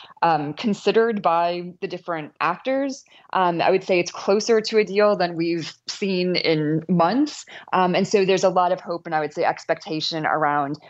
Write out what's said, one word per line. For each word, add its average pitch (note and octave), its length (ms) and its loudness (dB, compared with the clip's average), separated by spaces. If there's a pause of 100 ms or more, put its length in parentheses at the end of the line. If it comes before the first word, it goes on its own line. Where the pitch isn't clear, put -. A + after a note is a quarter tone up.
(220)
um, D3+ 320 0
considered G#3 680 0
by F3 600 0
the F#3+ 80 -6
different E3+ 500 -8
actors. C4 640 -2 (300)
Um, F3 280 2
I F#2+ 80 2
would F#3 140 2
say F#3 160 2
it's F3 120 -2
closer G#3+ 500 2
to A3 160 -2
a G#3+ 80 4
deal G3+ 320 2
than F3 180 -2
we've E3 380 -2 (120)
seen F3+ 520 -2
in D#3 500 0
months. F#3+ 580 0 (280)
Um, F3+ 200 2
and F#3+ 140 2
so G3+ 160 2
there's F#3+ 220 2
a F#3+ 40 4
lot F3+ 220 2
of F3+ 80 -2
hope E3+ 260 -8
and E3+ 80 -6
I D#3 60 0
would D3+ 140 -4
say E3+ 100 -2
expectation D#3 800 -4
around, D3 540 0 (100)